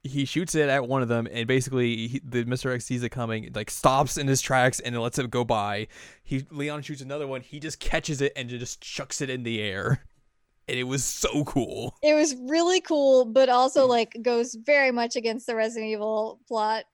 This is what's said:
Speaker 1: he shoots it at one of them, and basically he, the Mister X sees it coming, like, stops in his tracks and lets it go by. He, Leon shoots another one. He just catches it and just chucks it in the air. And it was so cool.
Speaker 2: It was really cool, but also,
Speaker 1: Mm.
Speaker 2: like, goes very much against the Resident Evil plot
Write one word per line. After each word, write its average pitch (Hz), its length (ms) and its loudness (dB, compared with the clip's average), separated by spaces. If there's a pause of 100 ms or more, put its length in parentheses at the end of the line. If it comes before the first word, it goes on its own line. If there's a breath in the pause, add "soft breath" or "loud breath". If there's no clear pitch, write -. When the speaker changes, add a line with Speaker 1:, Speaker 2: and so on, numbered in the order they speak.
Speaker 1:
he 139 240 -2
shoots 160 300 -2
it 151 120 4
at 131 200 2
one 131 160 2
of 117 60 -2
them, 117 220 2
and 117 160 -4
basically 123 600 0
he, 127 180 -6
the 120 200 -2
Mister 127 260 -2
X 123 140 -6
sees 123 180 -2
it 117 60 -4
coming, 113 440 -6
like, 107 160 -6
stops 139 480 2
in 143 100 -2
his 135 140 4
tracks 127 380 2
and 120 200 -4
lets 120 200 -2
it 123 100 -2
go 120 160 0
by. 104 420 -2 (360 loud breath)
He, 135 260 -4
Leon 147 320 -8
shoots 139 200 -12
another 139 260 -8
one. 135 140 -8
He 147 180 -16
just 147 200 -10
catches 151 400 -2
it 139 160 2
and 127 140 -8
just 123 320 -10
chucks - 400 -10
it 139 80 -4
in 127 140 -6
the 117 180 -2
air. 101 420 -2 (640)
And 127 120 -4
it 127 60 -4
was 131 180 -4
so - 400 -2
cool. 120 580 -4
Speaker 2:
It 302 140 6
was 302 200 2 (140)
really 339 320 2
cool, 269 440 4
but 247 220 4
also, 254 380 6
Speaker 1:
Mm. 254 40 4
Speaker 2:
like, 233 340 2
goes 240 320 0
very 269 360 4
much 240 240 -2
against 226 300 -4
the 233 100 -4
Resident 220 360 -2
Evil 214 560 -2
plot 220 460 0